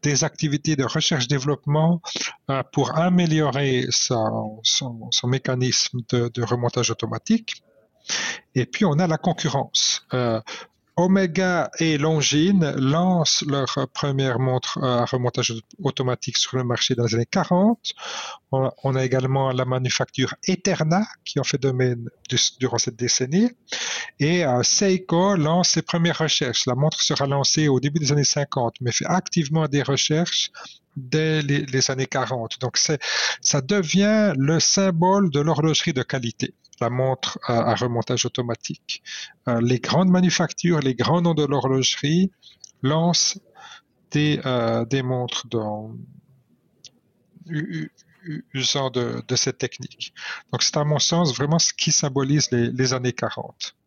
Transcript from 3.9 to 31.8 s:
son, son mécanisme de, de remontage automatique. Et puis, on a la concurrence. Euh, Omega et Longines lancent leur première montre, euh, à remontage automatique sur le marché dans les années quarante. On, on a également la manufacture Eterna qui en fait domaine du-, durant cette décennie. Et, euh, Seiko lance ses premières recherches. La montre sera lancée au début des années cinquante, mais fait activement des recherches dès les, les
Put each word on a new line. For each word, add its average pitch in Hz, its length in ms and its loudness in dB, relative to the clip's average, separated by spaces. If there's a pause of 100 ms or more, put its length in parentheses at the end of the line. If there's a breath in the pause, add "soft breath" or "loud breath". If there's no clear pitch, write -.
son, 117 480 -4
son - 160 -2
mécanisme 127 800 0
de, 120 260 0
de 120 80 -4
remontage 120 480 -2
automatique. - 720 -2 (960 loud breath)
Et 123 100 0
puis, - 200 -2
on 156 80 4
a 170 120 2
la 160 120 0
concurrence. - 960 -2
Euh, 120 260 0 (560 loud breath)
Omega 180 840 2
et 160 180 2
Longines 156 800 2
lancent 165 720 2
leur 139 480 -2
première 135 420 0
montre, 127 400 0
euh, 127 220 0
à 120 60 2
remontage 123 460 -2 (300)
automatique 127 560 -4
sur - 180 -2
le 131 80 0
marché 117 300 -2
dans 120 120 0
les 107 100 0
années 117 100 0
quarante. 190 680 0 (580 loud breath)
On, 131 180 0 (140)
on 135 120 0
a 131 80 0
également 131 480 2
la 127 140 -2
manufacture 127 680 -2 (120)
Eterna 185 560 0 (220)
qui - 140 -2
en 135 40 -2
fait - 140 -2
domaine 127 520 0 (200)
du-, 127 80 0 (220)
durant 120 180 0
cette 117 180 -2
décennie. 131 540 2 (680 loud breath)
Et, 165 260 2
euh, 123 160 2
Seiko 185 720 2
lance 165 340 2
ses 165 120 2
premières 170 380 0
recherches. 143 480 0
La 123 80 0
montre 147 260 0
sera 143 240 0
lancée 139 440 2
au 131 100 4
début 147 180 -2
des 143 140 0
années 147 120 2
cinquante, 131 560 -2
mais 123 120 -2
fait - 160 -4
activement 160 600 0
des 139 140 2
recherches 151 680 0 (440 loud breath)
dès 156 460 0
les, 143 240 0
les 131 240 0